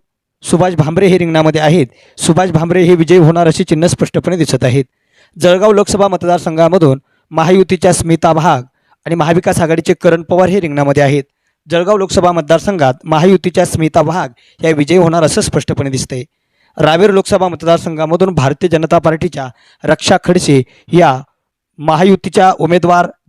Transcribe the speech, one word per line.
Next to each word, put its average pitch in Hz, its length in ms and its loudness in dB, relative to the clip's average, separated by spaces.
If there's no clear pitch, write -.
सुभाष 180 320 0
भामरे 160 340 0
हे 185 100 2
रिंगणामध्ये 160 440 0
आहेत. 151 260 2
सुभाष 180 320 0
भामरे 170 340 0
हे 175 120 4
विजयी 165 220 2
होणार 170 300 4
असे 160 160 0
चिन्ह 165 240 0
स्पष्टपणे 175 500 -4
दिसत 156 260 -2
आहेत. 131 220 0
जळगाव 180 320 2
लोकसभा 196 360 0
मतदारसंघामधून 165 920 0
महायुतीच्या 180 600 2
स्मिता 165 380 0
वाघ 156 320 0
आणि 160 100 -6
महाविकास 170 460 -2
आघाडीचे 165 320 0
करण 165 280 0
पवार 180 280 0
हे 190 120 -2
रिंगणामध्ये 143 420 0
आहेत. 139 200 0
जळगाव 175 260 0
लोकसभा 180 340 0
मतदारसंघात 160 640 0
महायुतीच्या 175 640 0
स्मिता 160 360 -2
वाघ 156 300 -4
या 160 80 0
विजयी 147 260 0
होणार 165 260 2
असं 156 180 0
स्पष्टपणे 147 480 -4
दिसतंय. 131 340 -8
रावेर 170 340 2
लोकसभा 190 360 0
मतदारसंघामधून 165 840 -2
भारतीय 151 360 -2
जनता 160 300 0
पार्टीच्या 156 500 -4
रक्षा 160 400 0
खडसे 156 400 0
या 151 280 2
महायुतीच्या 185 800 2
उमेदवार 175 480 0